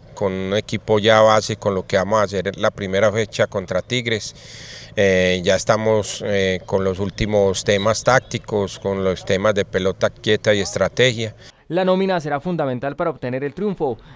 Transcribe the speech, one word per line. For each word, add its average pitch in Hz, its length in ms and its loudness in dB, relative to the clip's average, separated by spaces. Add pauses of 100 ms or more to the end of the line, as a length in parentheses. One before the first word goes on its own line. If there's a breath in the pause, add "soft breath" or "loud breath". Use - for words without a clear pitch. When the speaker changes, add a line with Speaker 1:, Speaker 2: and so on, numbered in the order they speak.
(140)
Speaker 1:
con 101 180 -2
un 95 260 -4
equipo 107 420 -2
ya 110 220 6
base, 107 360 4
con 101 180 -2
lo 92 100 -4
que 98 120 0
vamos 101 220 2
a 104 40 4
hacer 95 340 -4
la 104 140 0
primera 98 400 0
fecha 107 360 -2
contra 92 340 -4
Tigres. 117 520 -4 (640 loud breath)
Eh, 92 480 4
ya 95 120 4
estamos, 110 680 0
eh, 95 400 0
con 95 180 0
los 95 160 -2
últimos 101 640 0
temas 104 400 0
tácticos, 110 760 0
con 98 240 -2
los 92 200 -2
temas 98 320 2
de 98 100 0
pelota 92 440 -2
quieta 107 440 0
y 101 80 0
estrategia. 110 720 0 (320 loud breath)
Speaker 2:
La 185 180 0
nómina 185 340 0
será 143 200 -4
fundamental 143 560 -4
para 170 160 -2
obtener 131 320 -6
el 139 100 -6
triunfo. 170 440 -4 (180 loud breath)